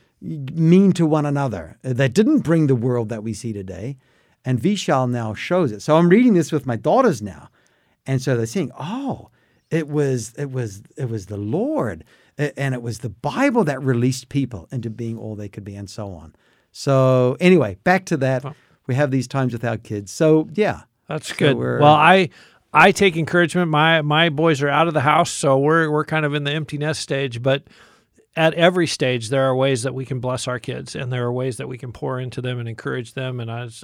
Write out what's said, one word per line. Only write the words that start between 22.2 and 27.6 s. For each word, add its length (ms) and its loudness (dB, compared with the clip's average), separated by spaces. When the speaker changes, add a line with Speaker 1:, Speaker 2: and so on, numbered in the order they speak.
Speaker 2:
I 200 8
take 240 2
encouragement. 560 0
My, 300 4
my 260 2
boys 340 0
are 60 0
out 180 2
of 80 -2
the 60 2
house, 320 2
so 260 2
we're, 320 2
we're 140 0
kind 200 -2
of 100 -2
in 100 -2
the 80 -4
empty 260 -6
nest 220 -4
stage. 420 -6
But 220 0